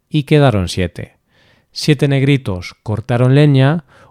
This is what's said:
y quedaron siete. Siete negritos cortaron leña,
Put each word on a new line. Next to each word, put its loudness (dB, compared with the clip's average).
y -2
quedaron 2
siete. -8
Siete -2
negritos -2
cortaron 0
leña, 2